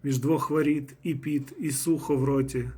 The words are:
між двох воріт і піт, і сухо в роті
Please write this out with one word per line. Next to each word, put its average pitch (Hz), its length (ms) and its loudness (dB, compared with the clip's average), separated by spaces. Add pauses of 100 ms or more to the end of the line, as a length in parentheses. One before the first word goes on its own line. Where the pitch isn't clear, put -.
між 135 160 2
двох 143 300 2
воріт 147 540 2
і 160 120 0
піт, 139 440 -4
і 156 120 -2
сухо 151 460 0
в 131 60 2
роті 135 540 0